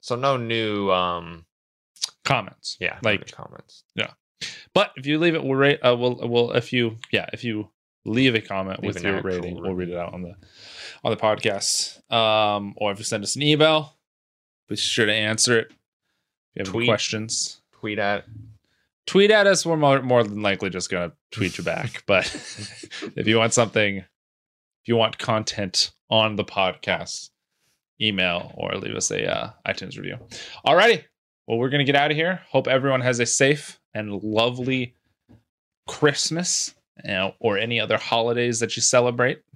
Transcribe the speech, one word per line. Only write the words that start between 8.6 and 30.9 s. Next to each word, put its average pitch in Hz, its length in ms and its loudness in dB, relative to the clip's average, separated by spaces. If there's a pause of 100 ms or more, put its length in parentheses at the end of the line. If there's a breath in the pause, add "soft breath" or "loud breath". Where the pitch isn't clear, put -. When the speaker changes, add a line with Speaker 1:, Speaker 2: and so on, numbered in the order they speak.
Speaker 1:
Leave 95 60 -4
Speaker 2:
with 90 100 -4
Speaker 1:
an 87 60 -10
Speaker 2:
your 98 120 0
Speaker 1:
actual 95 140 -4
Speaker 2:
rating, 90 240 -4
we'll 90 200 -6
read 90 140 -4
Speaker 1:
review. 87 80 -6
Speaker 2:
it 87 40 -6
out 85 120 -8
on 90 100 -12
the, 87 120 -12 (680 loud breath)
on 117 80 0
the 104 60 0
podcast. 104 840 0 (140)
Um, 110 640 2
or 104 160 -2
if 98 60 -8
you 110 60 -12
send 104 200 -4
us - 120 -4
an 135 60 -4
email, 151 540 4 (720)
be 107 80 -6
sure - 300 0
to 104 80 2
answer 110 440 2
it. 113 120 -2
If - 40 -20
you - 840 -20
have 95 80 -4
any 92 40 -10
Speaker 1:
Tweet. 117 160 0
Speaker 2:
questions. - 720 -2 (120)
Speaker 1:
Tweet 107 260 -8
at. 101 280 -2 (800)
Speaker 2:
Tweet 202 240 6
at 208 160 8
us. 190 180 4
We're 165 140 0
more, 139 240 6
more 123 200 4
than 104 200 -4
likely 98 280 0
just 90 200 -6
gonna 87 220 -4 (180)
tweet 95 280 -4
you 87 60 -8
back. - 400 -6
Speaker 1:
<laughs> - 20 -20
Speaker 2:
But 95 200 4
<laughs> - 880 -12
if - 100 -2
you 113 120 4
want 113 160 2
something, 104 420 2
if 95 100 -12 (800)
you 117 100 2
want 113 220 2
content 110 720 -2 (200)
on 110 260 2
the 104 80 -2
podcast, 90 840 -4 (680)
email 92 540 0
or - 220 -4
leave 53 180 -6
us - 160 -4
a, 50 160 -2
uh, 50 240 -4 (160)
iTunes - 300 -6
review. 95 220 -10 (480 loud breath)
Alrighty. 190 380 4 (420)